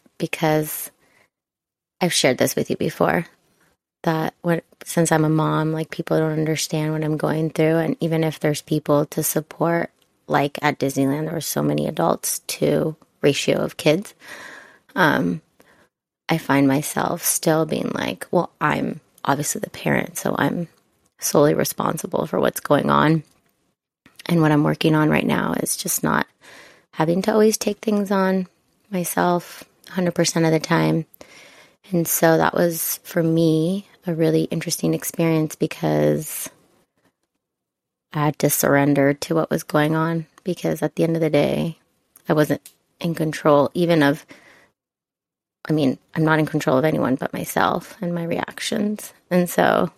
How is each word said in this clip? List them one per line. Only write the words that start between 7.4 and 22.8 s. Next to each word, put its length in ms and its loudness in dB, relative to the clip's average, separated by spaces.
through. 260 2
And 240 -2
even 220 0
if 180 -2
there's 220 -2
people 440 0
to 160 -6
support, 680 -2
like, 360 0
at 160 0
Disneyland, 460 0
there 100 -6
were 60 -4
so 220 -4
many 240 0
adults 600 -2
to 500 0
ratio 360 2
of 180 -6
kids. 380 0
Um, 460 2
I 100 0
find 300 2
myself 560 -2
still 420 0
being 280 -4
like, 360 -6
"Well, 200 0
I'm 400 -2
obviously 360 -2
the 100 -10
parent, 460 -4
so 220 -2
I'm 300 -2
solely 360 2
responsible 720 -4
for 140 -4
what's 200 0
going 300 2